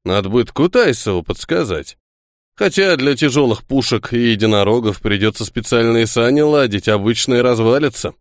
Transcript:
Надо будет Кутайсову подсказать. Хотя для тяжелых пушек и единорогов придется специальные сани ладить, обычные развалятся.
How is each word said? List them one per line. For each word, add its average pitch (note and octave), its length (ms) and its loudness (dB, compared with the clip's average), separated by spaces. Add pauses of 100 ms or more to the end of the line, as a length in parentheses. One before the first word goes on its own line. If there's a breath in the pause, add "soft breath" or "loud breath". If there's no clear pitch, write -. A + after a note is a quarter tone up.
Надо F#2+ 240 -2
будет A2+ 220 0
Кутайсову C#3 720 0
подсказать. F#2+ 760 -6 (580)
Хотя F#3+ 420 0
для C3+ 180 0
тяжелых C3 480 0
пушек B2+ 500 -2
и A#2+ 180 2
единорогов G#2+ 680 0
придется G#2 440 -2
специальные A#2 600 0
сани B2 340 2
ладить, C#3 460 0
обычные A#2 540 0
развалятся. B2 800 0